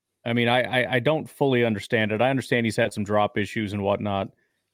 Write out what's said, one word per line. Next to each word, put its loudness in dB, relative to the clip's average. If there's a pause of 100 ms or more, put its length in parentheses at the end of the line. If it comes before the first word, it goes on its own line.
(260)
I -2
mean, 2
I, 2
I, -2
I 4
don't -2
fully 2
understand 0
it. 0
I 4
understand 0
he's 0
had 0
some -6
drop 0
issues -4
and -4
whatnot, -2 (440)